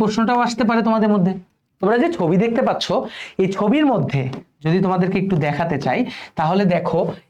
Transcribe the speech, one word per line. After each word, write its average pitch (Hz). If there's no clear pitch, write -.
প্রশ্নটাও 220
আসতে 240
পারে 233
তোমাদের 220
মধ্যে। 190
তোমরা 202
যে 339
ছবি 175
দেখতে 233
পাচ্ছ, 180
এই 190
ছবির 240
মধ্যে 139
যদি 160
তোমাদেরকে 185
একটু 196
দেখাতে 147
চাই, 151
তাহলে 180
দেখো 165